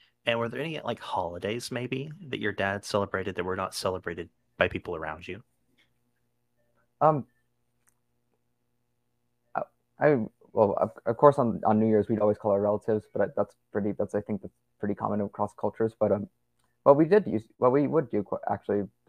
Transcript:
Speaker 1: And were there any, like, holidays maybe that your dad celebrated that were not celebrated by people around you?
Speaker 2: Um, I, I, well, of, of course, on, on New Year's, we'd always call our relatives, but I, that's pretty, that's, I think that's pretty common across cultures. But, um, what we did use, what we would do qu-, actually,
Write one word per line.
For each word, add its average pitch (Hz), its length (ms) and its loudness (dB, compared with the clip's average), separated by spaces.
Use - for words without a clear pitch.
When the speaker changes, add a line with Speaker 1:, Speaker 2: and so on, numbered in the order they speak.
Speaker 1:
And 117 140 0
were 117 100 -2
there 127 120 -6
any, 160 200 -6
like, - 180 -6
holidays 92 720 -6
maybe 131 400 -6
that 110 100 -6
your 107 140 -2
dad 98 320 -2
celebrated 95 500 -2
that 90 100 -4
were 92 100 -4
not 95 200 -4
celebrated 90 540 -6
by 90 120 2
people 90 260 -8
around 80 320 -10
you? 92 160 -14
Speaker 2:
Um, 147 240 4
I, - 60 -2
I, 147 180 4
well, 101 260 4
of, - 120 0
of 120 120 -2
course, 147 200 6
on, 113 280 0
on 107 140 4
New 110 80 4
Year's, 107 220 4
we'd 110 100 0
always 104 180 4
call 107 140 0
our 101 100 2
relatives, 104 500 0
but - 100 -2
I, 98 40 2
that's - 200 -2
pretty, 104 220 -2
that's, - 220 -4
I 104 60 -2
think 104 200 -6
that's - 120 -16
pretty 101 160 -2
common 104 260 -2
across 104 320 -6
cultures. 110 460 -4
But, 104 120 2
um, 101 160 0
what 139 140 8
we 160 80 4
did 190 220 4
use, 107 160 -2
what 123 140 4
we 139 160 2
would 139 240 0
do 104 120 0
qu-, - 160 -8
actually, 101 320 -2